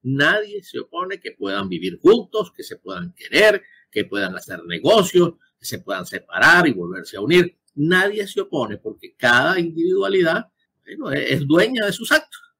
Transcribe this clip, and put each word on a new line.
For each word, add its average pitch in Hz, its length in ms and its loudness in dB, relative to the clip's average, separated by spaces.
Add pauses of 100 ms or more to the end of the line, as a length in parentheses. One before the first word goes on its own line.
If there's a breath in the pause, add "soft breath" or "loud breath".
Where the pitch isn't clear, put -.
Nadie 185 600 0
se - 160 -10
opone 185 400 -8
que - 120 -14
puedan 98 380 -6
vivir 87 300 -8
juntos, 214 520 2
que - 120 -20
se - 140 -16
puedan 87 360 -12
querer, 202 500 2 (280 soft breath)
que 104 140 -4
puedan 95 300 -6
hacer 87 300 -14
negocios, 175 680 2 (260)
que - 60 -20
se - 140 -8
puedan 92 260 -8
separar 147 640 4
y 123 60 2
volverse 90 440 -10
a 98 40 -8
unir. 180 360 2 (160)
Nadie 185 540 0
se 202 140 -6
opone 117 360 -6
porque - 380 -14
cada 135 440 2
individualidad, 180 920 0 (320)
bueno, - 280 -10
es, 135 200 -2
es 139 160 -2
dueña 214 380 2
de 190 80 -2
sus 220 180 -6
actos. - 300 -2 (180)